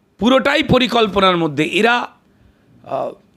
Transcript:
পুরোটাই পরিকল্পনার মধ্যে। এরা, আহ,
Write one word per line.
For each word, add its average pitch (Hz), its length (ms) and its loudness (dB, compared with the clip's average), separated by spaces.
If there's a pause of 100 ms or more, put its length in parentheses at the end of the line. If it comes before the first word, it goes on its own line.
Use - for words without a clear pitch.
(200)
পুরোটাই 262 440 2
পরিকল্পনার 202 720 0
মধ্যে। 156 260 -2
এরা, 180 340 0
আহ, - 1120 -12 (260)